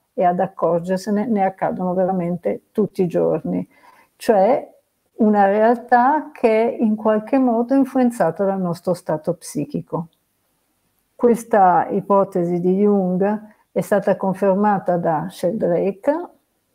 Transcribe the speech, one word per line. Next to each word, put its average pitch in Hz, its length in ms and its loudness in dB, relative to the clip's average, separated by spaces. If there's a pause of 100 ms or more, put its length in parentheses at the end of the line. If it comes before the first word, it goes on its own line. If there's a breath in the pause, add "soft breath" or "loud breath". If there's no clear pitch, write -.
(180)
e 185 60 0
ad 180 160 2
accorgersene, 185 880 -2
ne 202 160 0
accadono 185 500 -2
veramente 180 760 -2
tutti 196 320 -2
i 175 40 0
giorni. 165 600 -2 (480 soft breath)
Cioè 214 580 0 (440)
una 208 280 4
realtà 240 880 2
che - 160 0
è 226 320 0
in 214 140 2
qualche 214 420 0
modo 240 380 0
influenzata 240 720 0
dal 196 140 -2
nostro 175 340 -4
stato 170 400 -4
psichico. 160 720 -8 (1080)
Questa 202 760 2
ipotesi 190 720 0
di 185 160 2
Jung 202 760 0 (180 loud breath)
è 190 100 -2
stata 202 340 0
confermata 190 800 0
da 165 340 -2
Sheldrake 190 1000 -2 (460)